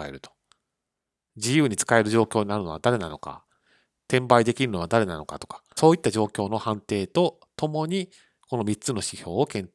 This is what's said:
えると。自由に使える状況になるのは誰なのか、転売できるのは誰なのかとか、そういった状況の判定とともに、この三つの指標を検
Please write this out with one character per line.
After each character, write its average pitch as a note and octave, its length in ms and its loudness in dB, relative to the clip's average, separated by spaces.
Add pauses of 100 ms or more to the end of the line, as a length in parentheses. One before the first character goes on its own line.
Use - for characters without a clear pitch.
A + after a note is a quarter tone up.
え C#2 80 -12
る C#2 80 -16
と。 - 100 -20 (1040)
自 A#2 200 0
由 D3+ 120 4
に G2+ 80 -2
使 - 220 4
え A2+ 40 6
る G#2+ 80 0
状 A2+ 140 4
況 G#2+ 180 0
に G2+ 60 -4
な G#2 100 -2
る G2 60 -6
の E2+ 60 -8
は D#2+ 100 -10
誰 A#2+ 180 2
な E2+ 100 -6
の D2+ 100 -12
か、 - 260 -14 (640)
転 B2+ 180 0
売 A#2+ 180 6
で A#2 80 2
き C3+ 140 0
る A2+ 60 -6
の F2+ 80 -4
は E2+ 80 -6
誰 A2+ 180 4
な F2 100 -6
の D2+ 100 -10
か - 120 -14
と - 80 -14
か、 - 160 -16 (140)
そ D#3+ 140 6
う E3 40 6
い E3+ 40 0
っ - 20 -16
た - 100 0
状 G#2+ 140 0
況 G2+ 240 -4
の G#2+ 100 -4
判 G#2+ 220 -4
定 G2 260 -2
と - 340 0 (160)
と D#3 120 -2
も D#3 180 -4
に、 F3+ 240 -4 (380)
こ C3 80 -4
の A#2 80 -2
三 G#2 120 0
つ - 120 -8
の B2+ 80 -4
指 F#2+ 120 -4
標 - 240 -12
を A#2+ 140 2
検 G2 280 -8